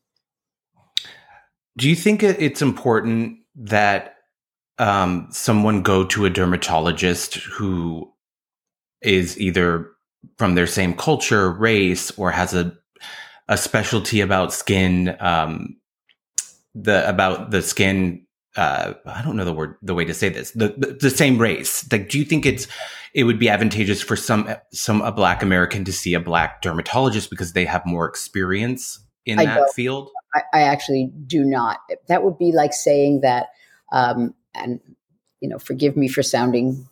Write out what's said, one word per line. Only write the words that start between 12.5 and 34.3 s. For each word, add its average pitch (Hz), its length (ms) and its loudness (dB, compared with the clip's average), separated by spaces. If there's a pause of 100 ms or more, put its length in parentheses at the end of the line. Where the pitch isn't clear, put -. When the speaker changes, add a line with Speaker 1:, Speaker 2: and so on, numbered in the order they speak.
Speaker 1:
a, 87 220 -2 (720)
a 101 80 0
specialty 107 640 0
about 92 320 0
skin, 90 680 2
um, 82 560 -2 (960)
the, 98 340 2
about 92 420 0
the 95 120 0
skin, 95 640 0 (300)
uh, 69 380 -2 (120)
I - 160 -10
don't 127 140 -4
know 101 80 -2
the 87 80 -2
word, 78 300 -6
the 92 120 -4
way 87 100 0
to 82 100 -4
say 101 140 0
this, - 240 -8
the, 110 240 0
the, - 240 -4
the 135 100 4
same 135 280 4
race? - 520 -2
Like, 104 180 0
do 135 100 -4
you 147 60 0
think 143 220 0
it's, 110 200 -2 (480)
it 135 100 4
would 117 140 4
be 113 100 4
advantageous 104 540 2
for 110 140 -4
some, 107 320 0 (240)
some, 104 300 0
a 113 100 -4
Black 90 300 2
American 92 420 2
to 92 80 -6
see 87 220 -2
a 85 60 0
Black 85 420 -2
dermatologist 107 680 0
because 87 220 -8
they 90 140 2
have 87 180 -4
more 85 220 -2
experience 101 920 -4 (280)
in 110 120 -2
Speaker 2:
I 160 60 6
Speaker 1:
that 151 120 0
Speaker 2:
don't. 139 180 4
Speaker 1:
field? 131 360 -6 (240)
Speaker 2:
I, 147 80 0 (120)
I 156 80 6
actually 139 480 0 (160)
do 143 180 0
not. 123 340 0 (300)
That 185 160 2
would 180 140 0
be 170 140 2
like 147 200 2
saying 143 480 2
that, 127 280 2 (440)
um, 123 420 2 (200)